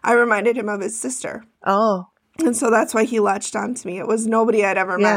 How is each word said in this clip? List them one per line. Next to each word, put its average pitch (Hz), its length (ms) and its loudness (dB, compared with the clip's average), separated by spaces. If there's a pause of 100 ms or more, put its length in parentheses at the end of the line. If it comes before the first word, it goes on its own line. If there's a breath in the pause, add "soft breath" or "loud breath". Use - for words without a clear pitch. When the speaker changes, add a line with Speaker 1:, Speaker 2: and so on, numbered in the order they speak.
Speaker 1:
I 226 100 2
reminded 233 440 2
him 208 120 -4
of 202 120 -4
his 220 180 -8
sister. - 440 -8 (220)
Speaker 2:
Oh. 196 420 0 (320)
Speaker 1:
And 247 160 2
so 233 160 0
that's 226 220 2
why 220 100 2
he 233 160 -2
latched 202 360 -2
on 214 200 -6
to - 120 -14
me. 185 120 -8
It 143 80 -8
was 220 180 0
nobody 220 400 2
I'd 190 120 0
ever 190 220 -2
Speaker 2:
Yeah. 208 180 4